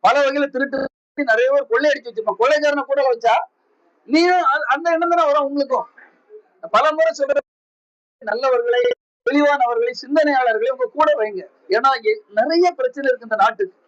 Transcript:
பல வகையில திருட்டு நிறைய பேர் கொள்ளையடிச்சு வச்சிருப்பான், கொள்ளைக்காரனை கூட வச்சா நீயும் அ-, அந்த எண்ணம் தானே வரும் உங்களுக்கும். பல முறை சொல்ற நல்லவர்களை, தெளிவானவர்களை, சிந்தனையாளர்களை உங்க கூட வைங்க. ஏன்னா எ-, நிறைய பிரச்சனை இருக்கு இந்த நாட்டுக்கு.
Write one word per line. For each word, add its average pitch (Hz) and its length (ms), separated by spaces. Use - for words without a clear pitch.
பல 220 180
வகையில 277 320
திருட்டு 269 240
நிறைய 226 200
பேர் - 220
கொள்ளையடிச்சு 285 360
வச்சிருப்பான், 220 320
கொள்ளைக்காரனை 285 460
கூட 277 220
வச்சா 233 260
நீயும் 349 440
அ-, 294 120
அந்த 320 200
எண்ணம் 339 180
தானே 339 160
வரும் 285 200
உங்களுக்கும். 277 380
பல 220 100
முறை 320 220
சொல்ற 277 240
நல்லவர்களை, 247 520
தெளிவானவர்களை, 254 760
சிந்தனையாளர்களை 262 760
உங்க 254 220
கூட 302 120
வைங்க. 208 220
ஏன்னா 269 160
எ-, 214 120
நிறைய 330 260
பிரச்சனை 262 280
இருக்கு 233 200
இந்த 220 160
நாட்டுக்கு. 220 320